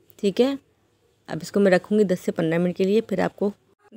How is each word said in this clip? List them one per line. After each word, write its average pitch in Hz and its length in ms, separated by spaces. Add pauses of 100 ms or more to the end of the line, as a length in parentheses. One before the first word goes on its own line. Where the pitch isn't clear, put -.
(180)
ठीक 202 220
है, 269 180 (720)
अब 156 140
इसको - 180
मैं 196 100
रखूँगी 208 340
दस 180 160
से - 120
पन्द्रह 165 260
मिनट 175 180
के 190 80
लिए, 202 160
फिर 214 220
आपको 190 300 (440)